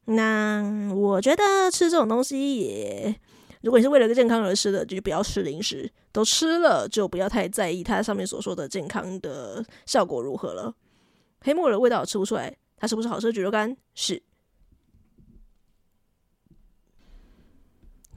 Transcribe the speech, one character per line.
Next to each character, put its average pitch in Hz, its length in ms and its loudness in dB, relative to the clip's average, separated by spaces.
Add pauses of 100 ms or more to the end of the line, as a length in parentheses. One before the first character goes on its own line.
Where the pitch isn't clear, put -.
那 214 920 0
我 202 260 2
觉 277 140 4
得 392 360 4
吃 349 180 2
这 339 80 4
种 226 120 4
东 233 140 2
西 277 340 -2
也， 107 580 -4 (460)
如 220 100 0
果 247 80 8
你 226 40 8
是 269 60 4
为 285 100 8
了 226 140 6
健 240 140 6
康 226 160 2
而 196 120 2
吃 202 160 0
的， 185 140 0
就 185 160 -8
不 - 80 -4
要 160 120 0
吃 202 220 -2
零 156 180 -6
食， - 300 -6 (200)
都 214 140 0
吃 320 320 2
了 220 320 4
就 202 180 0
不 175 100 -6
要 190 120 -2
太 202 180 -2
在 190 240 -2
意 175 120 -6
它 196 180 -2
上 220 140 -4
面 190 100 -4
所 165 160 -8
说 185 140 -6
的 156 120 -8
健 151 200 -8
康 180 340 -8
的 139 420 -10 (220)
效 220 180 2
果 151 180 -4
如 131 140 -6
何 - 180 -8
了。 92 200 -10 (680)
黑 277 120 0
木 339 100 0
耳 269 80 4
的 208 80 0
味 247 100 4
道 196 140 0
吃 - 140 -6
不 190 80 0
出 226 100 -4
来， - 200 -8 (220)
它 - 80 -4
是 226 100 -2
不 220 60 -4
是 233 60 -4
好 233 120 -6
吃 220 120 0
的 220 100 -6
蒟 180 60 -2
蒻 - 20 0
干？ 214 260 -2 (200)
是。 - 260 -6 (4000)